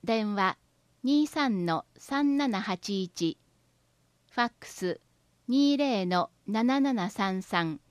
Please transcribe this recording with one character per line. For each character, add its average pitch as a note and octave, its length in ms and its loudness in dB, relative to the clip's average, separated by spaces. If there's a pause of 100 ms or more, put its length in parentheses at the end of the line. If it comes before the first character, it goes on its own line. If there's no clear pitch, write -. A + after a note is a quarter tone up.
電 G#3+ 320 0
話 F#3+ 220 0 (440)
二 D4 240 4
三 A#3 400 0
の E3 200 0 (120)
三 C#4 400 0
七 A#3+ 240 0
八 G3 420 -4
一。 E3+ 340 -2 (920)
フ - 120 -4
ァ A#3+ 80 0
ッ - 100 -10
ク - 80 -18
ス - 320 -6 (480)
二 C#4+ 300 4
零 B3 280 0
の F3+ 240 0 (160)
七 A#3 360 2
七 A#3+ 280 0
三 F#3+ 320 -2
三。 E3 380 -2 (120)